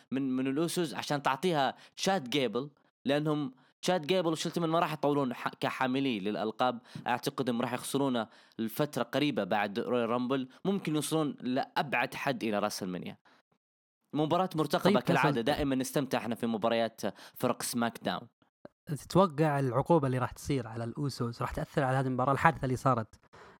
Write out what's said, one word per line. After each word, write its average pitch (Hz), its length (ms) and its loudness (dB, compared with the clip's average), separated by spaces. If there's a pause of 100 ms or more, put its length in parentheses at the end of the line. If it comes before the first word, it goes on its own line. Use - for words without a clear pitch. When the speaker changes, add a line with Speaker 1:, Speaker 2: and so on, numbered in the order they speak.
(120)
Speaker 1:
من، 131 240 0
من 131 120 0
الأوسوس 156 460 0
عشان 143 300 -4
تعطيها 139 520 2 (220)
تشاد 185 320 0
جيبل، 127 400 0 (360)
لأنهم 147 460 0 (300)
تشاد 175 260 0
جيبل 180 240 2
وشيلتون 170 340 -2
ما 160 140 2
راح 160 140 0
يطولون 143 400 0
ح-، - 160 -6 (100)
كحاملين 131 640 0
للألقاب. 110 560 -2 (280)
أعتقد 123 420 -2
إنهم 117 120 0
راح 123 120 -2
يخسرونه 123 540 -2 (320)
لفترة 127 440 -2
قريبة 135 400 0
بعد 104 360 0
رويال 117 300 0
رامبل، 123 380 0 (180)
ممكن 185 300 0
يوصلون 151 460 0
لأبعد 131 720 -2
حد 127 280 -2
إلى 104 160 0
راسلمانيا. 98 580 -4 (960)
مباراة 160 420 2
مرتقبة 170 380 2
Speaker 2:
طيب، - 60 4
Speaker 1:
كالعادة، 143 320 4
Speaker 2:
فيصل. 117 120 0
Speaker 1:
دائمًا 139 320 2
نستمتع 127 420 0
إحنا 110 180 -2
في 117 120 -4
مباريات 113 540 0 (340)
فرق 120 280 -2
سماك 117 400 -2
داون. 90 240 -4 (580)
Speaker 2:
تتوقع 151 720 2
العقوبة 135 480 2
اللي 127 100 0
راح 123 140 -2
تصير 127 360 -4
على 117 160 -8
الأوسوس 120 580 -4
راح 123 100 -4
تأثر 151 320 -2
على 131 140 2
هذه 135 100 2
المباراة؟ 131 260 2
الحادثة - 320 4
اللي 127 100 0
صارت، 117 400 0 (440)